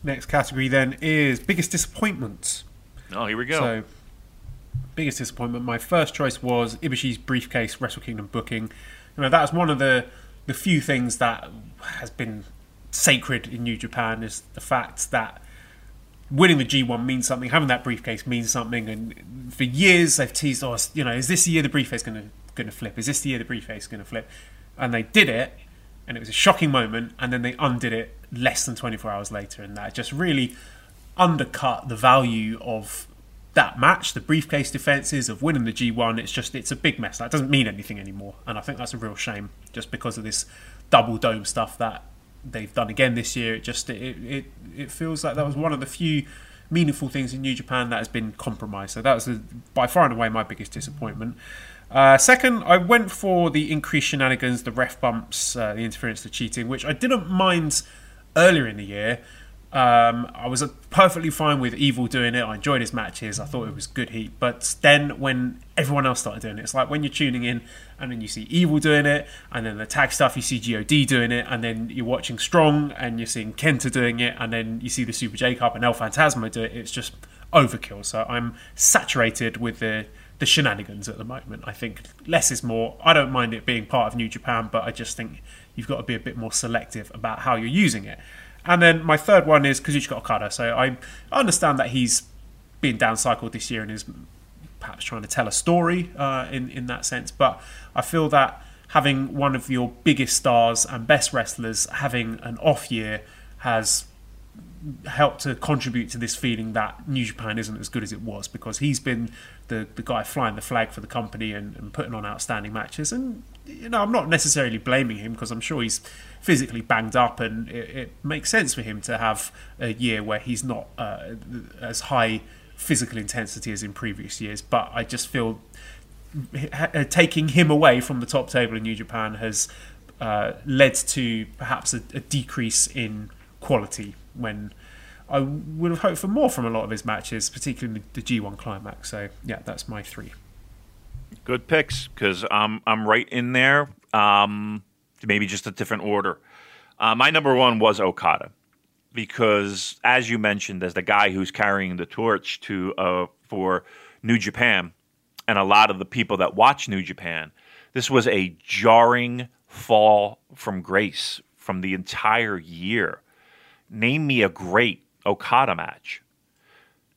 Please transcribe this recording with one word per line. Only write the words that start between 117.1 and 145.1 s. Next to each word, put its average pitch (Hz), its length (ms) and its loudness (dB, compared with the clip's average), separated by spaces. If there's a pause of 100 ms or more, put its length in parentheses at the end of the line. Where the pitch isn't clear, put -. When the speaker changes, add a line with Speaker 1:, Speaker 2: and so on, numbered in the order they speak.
Speaker 1:
up, 120 240 4
and 113 300 -4
it, 117 220 -10
it 127 220 -12 (120)
makes 151 260 -4
sense 190 240 2
for 120 80 -6
him 107 200 -8
to 117 160 -4
have 110 340 -2 (260)
a 117 140 -4
year 113 280 0
where 107 200 -4
he's 123 240 -6
not, 123 240 -6 (100)
uh, 107 380 -8 (440)
as 117 200 -6
high 113 400 2 (340)
physical 123 440 -2
intensity 107 520 -8
as 104 140 -8
in 101 80 -10
previous 104 480 -10
years. 104 200 -8
But - 320 -2
I 113 120 -4
just - 240 -8
feel 113 320 -4 (920)
h-, 139 180 -6 (220)
h-, 147 160 0
taking 160 420 4
him 156 200 6
away 147 300 8
from 127 180 -4
the 120 80 -4
top 131 240 0
table 113 260 0
in 107 60 -4
New 110 140 -4
Japan 110 380 -6
has, 107 340 -4 (520)
uh, 107 340 -2 (120)
led 135 300 6
to 117 500 -2 (100)
perhaps - 380 -6
a, 123 40 -4 (140)
a 131 60 -6
decrease 127 680 -2
in 107 420 -8 (300)
quality, 101 560 -4 (180)
when 104 380 -8 (560)
I 143 120 2
would 156 500 -4
have 170 100 -2
hoped 185 160 0
for 196 100 -6
more 254 220 2
from 131 160 -2
a 117 60 0
lot 110 140 -2
of 104 60 -8
his 107 140 -8
matches, 107 460 -4
particularly 120 500 -8
the, 98 140 -18
the 127 80 -8
G 117 180 -2
one 101 160 -10
climax. 101 540 -12
So, 101 180 -10 (160)
yeah, 117 200 -8
that's - 220 -12
my 107 160 -10
three. - 300 -16 (1120)
Speaker 2:
Good 127 240 -4
picks, - 480 0
'cause 98 340 0
I'm, 107 360 2
I'm 110 200 2
right 113 220 4
in 123 240 -4
there. 139 380 4 (240)
Um, 104 680 4 (400)